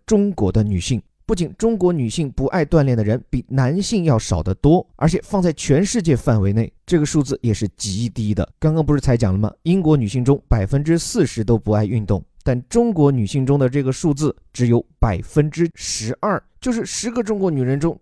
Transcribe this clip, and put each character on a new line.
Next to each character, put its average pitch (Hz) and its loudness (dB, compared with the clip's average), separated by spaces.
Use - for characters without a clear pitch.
中 202 2
国 101 -2
的 110 2
女 104 -2
性。 117 -2
不 220 -4
仅 175 -4
中 226 0
国 180 2
女 170 -2
性 151 -4
不 135 -2
爱 165 -2
锻 151 4
炼 127 2
的 107 0
人 107 -2
比 123 -4
男 135 0
性 190 -2
要 131 4
少 82 -2
得 95 -2
多， 156 4
而 156 2
且 175 0
放 196 -2
在 175 2
全 151 0
世 208 -2
界 156 2
范 117 0
围 98 0
内， 113 -2
这 175 2
个 147 0
数 147 0
字 127 -6
也 113 0
是 104 -2
极 101 -4
低 107 -4
的。 - -2
刚 156 2
刚 160 2
不 143 2
是 143 2
才 127 2
讲 98 0
了 98 0
吗？ 107 0
英 180 2
国 156 4
女 120 0
性 123 -4
中 139 2
百 98 2
分 139 0
之 165 2
四 190 -2
十 117 -4
都 113 2
不 104 -2
爱 107 2
运 107 -2
动， 92 -2
但 123 -2
中 233 2
国 147 4
女 123 0
性 131 -2
中 143 2
的 127 2
这 139 -2
个 131 -2
数 156 -2
字 143 -2
只 123 0
有 117 2
百 98 0
分 151 0
之 170 -2
十 - -8
二， 196 -2
就 254 -2
是 226 -4
十 208 -8
个 233 -2
中 208 -4
国 190 0
女 139 0
人 135 0
中 160 -2